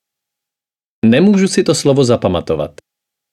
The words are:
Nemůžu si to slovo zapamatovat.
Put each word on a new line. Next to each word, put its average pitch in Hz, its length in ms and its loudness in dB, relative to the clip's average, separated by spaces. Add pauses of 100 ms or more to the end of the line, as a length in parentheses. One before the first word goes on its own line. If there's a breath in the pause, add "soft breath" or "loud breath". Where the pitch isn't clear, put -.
(1040)
Nemůžu 190 440 2
si 180 160 -2
to 160 100 0
slovo 139 300 0
zapamatovat. 85 680 -2 (640)